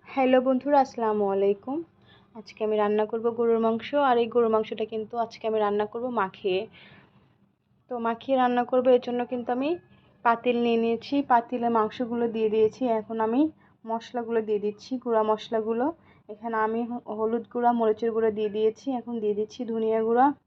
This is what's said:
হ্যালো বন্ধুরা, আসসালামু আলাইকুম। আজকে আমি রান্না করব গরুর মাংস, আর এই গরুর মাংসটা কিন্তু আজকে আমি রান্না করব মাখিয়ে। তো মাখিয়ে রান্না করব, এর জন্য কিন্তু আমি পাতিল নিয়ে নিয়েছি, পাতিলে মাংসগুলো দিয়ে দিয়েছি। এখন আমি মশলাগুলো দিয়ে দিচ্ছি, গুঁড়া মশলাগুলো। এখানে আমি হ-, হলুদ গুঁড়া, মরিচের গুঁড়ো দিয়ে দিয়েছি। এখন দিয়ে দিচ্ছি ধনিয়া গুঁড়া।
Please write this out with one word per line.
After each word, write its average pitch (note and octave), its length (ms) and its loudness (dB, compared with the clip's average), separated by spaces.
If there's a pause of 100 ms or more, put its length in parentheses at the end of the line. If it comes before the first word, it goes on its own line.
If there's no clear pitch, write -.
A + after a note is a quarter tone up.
(140)
হ্যালো B3+ 320 4
বন্ধুরা, C4 380 2
আসসালামু G#3+ 400 -2 (100)
আলাইকুম। G3+ 420 0 (580)
আজকে - 300 -20
আমি G#3+ 120 0
রান্না G#3+ 300 2
করব A3+ 200 -6 (120)
গরুর A3+ 220 2
মাংস, A3+ 280 -2 (200)
আর B3 100 4
এই A#3 100 0
গরুর A3+ 260 2
মাংসটা A3 300 -2
কিন্তু A3 340 -8
আজকে A3+ 300 -6
আমি A3 100 0
রান্না G#3 280 0
করব A#3 180 -8 (160)
মাখিয়ে। F#3+ 400 -2 (1300)
তো B3+ 80 -6
মাখিয়ে A#3 380 -2
রান্না B3 280 4
করব, B3 240 2
এর B3 180 6
জন্য A#3+ 200 -4
কিন্তু B3 260 -6
আমি C4 180 -2 (540)
পাতিল A#3 380 2
নিয়ে A#3 220 2
নিয়েছি, A#3 380 -2
পাতিলে A#3 460 0
মাংসগুলো A#3 600 0
দিয়ে A3 260 0
দিয়েছি। G#3+ 280 2 (160)
এখন G#3+ 220 -8
আমি A3+ 200 0 (440)
মশলাগুলো A3+ 640 -4
দিয়ে G#3+ 160 0
দিচ্ছি, G#3 340 -6
গুঁড়া A#3 240 0
মশলাগুলো। A3 640 -2 (420)
এখানে A3 280 -8 (100)
আমি A3+ 140 -2 (100)
হ-, A#3+ 140 -8 (140)
হলুদ A3+ 340 -2
গুঁড়া, A#3+ 200 2
মরিচের A3+ 400 2
গুঁড়ো A3 180 2
দিয়ে G#3+ 200 -4
দিয়েছি। G#3+ 420 0
এখন A#3+ 280 -6
দিয়ে G#3 140 0
দিচ্ছি G#3+ 300 -6
ধনিয়া A3 380 0
গুঁড়া। A#3 240 4 (200)